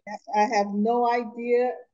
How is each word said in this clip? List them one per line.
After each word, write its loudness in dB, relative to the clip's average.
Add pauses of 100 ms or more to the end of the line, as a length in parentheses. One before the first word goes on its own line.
(360)
I, 4
I 0
have 2
no 2
idea. 0 (220)